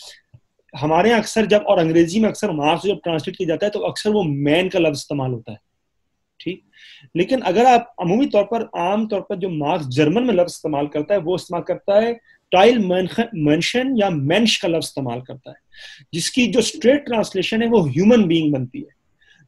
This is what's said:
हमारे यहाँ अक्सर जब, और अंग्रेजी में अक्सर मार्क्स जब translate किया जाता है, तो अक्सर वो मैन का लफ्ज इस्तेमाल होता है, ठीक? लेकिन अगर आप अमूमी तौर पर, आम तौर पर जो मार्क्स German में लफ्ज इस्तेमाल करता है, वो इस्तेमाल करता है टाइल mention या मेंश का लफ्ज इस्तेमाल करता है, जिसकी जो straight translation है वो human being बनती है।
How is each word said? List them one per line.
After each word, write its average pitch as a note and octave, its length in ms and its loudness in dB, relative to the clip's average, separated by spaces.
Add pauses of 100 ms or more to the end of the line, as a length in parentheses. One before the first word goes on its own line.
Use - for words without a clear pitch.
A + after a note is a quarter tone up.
(760)
हमारे D#3+ 320 2
यहाँ A#3 120 2
अक्सर A3 260 -2
जब, G3+ 200 4
और G3 120 2
अंग्रेजी E3 420 2
में A3 80 2
अक्सर F#3+ 220 -4
मार्क्स D#3 360 0
जब F#3+ 180 -2
translate E3+ 320 -4
किया F#3 120 -4
जाता E3+ 180 -2
है, G#3 40 -2
तो G#3 80 -6
अक्सर F#3 320 -4
वो G#3 120 2
मैन D3 460 0
का F#3+ 100 -2
लफ्ज D#3 200 0
इस्तेमाल C3+ 320 -6
होता A2+ 220 -10
है, G#2+ 60 -16 (840)
ठीक? F3+ 240 -10 (520)
लेकिन A3 240 0
अगर G3+ 260 2
आप A#3+ 340 4
अमूमी G3 260 0
तौर G#3 180 2
पर, A3+ 320 -6
आम G3 300 -2
तौर G3+ 140 -4
पर G3 160 -8
जो F#3 120 -4
मार्क्स D#3 380 -2
German D3+ 360 2
में B3+ 120 0
लफ्ज F3 160 2
इस्तेमाल D3+ 360 -4
करता D3+ 280 -4
है, G3+ 60 0
वो F3 160 -4
इस्तेमाल F3 260 -8
करता G3 380 0
है A#3 200 -2 (320)
टाइल G#3+ 260 6 (560)
mention E3+ 640 0
या G3 140 0
मेंश F3 460 0
का G3 120 -4
लफ्ज E3 160 -2
इस्तेमाल B2+ 360 -8
करता C3 300 -18
है, C3 60 -20 (580)
जिसकी A#3 320 0
जो G3+ 140 0
straight C#4 440 2
translation A3 580 -2
है A#3 60 0
वो A3+ 140 4
human G3 420 4
being D#3+ 280 0
बनती C3 260 -6
है। - 220 -18 (480)